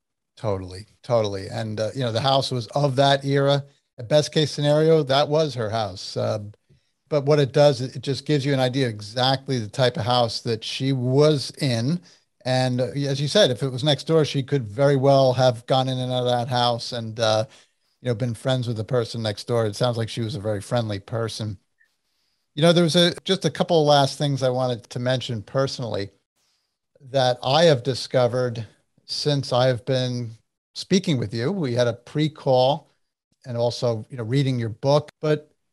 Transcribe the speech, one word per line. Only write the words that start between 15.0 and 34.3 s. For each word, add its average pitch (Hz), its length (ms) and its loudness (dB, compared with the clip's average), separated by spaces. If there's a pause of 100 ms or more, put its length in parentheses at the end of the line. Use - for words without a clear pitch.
have 127 320 2
gone 131 240 0
in 127 80 -4
and 127 120 -6
out 127 140 -2
of 123 80 0
that 123 160 -2
house 120 460 -2
and, 113 260 -8
uh, 110 240 2 (580)
you 123 60 -8
know, 120 80 0
been 120 180 -4
friends 127 320 -4
with 117 120 -4
the 110 80 -4
person 117 360 -4
next 107 240 -4
door. 117 200 0
It 104 100 -4
sounds 123 220 -2
like 113 100 -4
she - 140 -8
was 107 140 -6
a 101 40 -8
very 101 220 -4
friendly 107 400 -4
person. 110 560 -8 (1000)
You 147 60 -4
know, 170 100 6
there 175 140 4
was 151 100 0
a, 175 180 4 (120)
just 190 180 -2
a 156 80 0
couple 170 300 2
of 147 60 2
last 143 300 4
things 143 240 -2
I 131 80 2
wanted 127 400 -4
to - 100 -8
mention 123 420 -4
personally 113 680 -4 (1000)
that 127 320 2
I 143 220 4
have 143 180 6
discovered 123 840 -2 (460)
since 143 400 -2
I've 127 340 2
been 123 440 -4 (460)
speaking 185 420 0
with 110 160 -4
you. 117 180 -2
We 165 220 -4
had 120 140 2
a 117 60 0
pre-call 143 1000 0 (520)
and 120 140 -8
also, 117 540 -2
you 131 60 -14
know, 120 60 -6
reading 131 360 0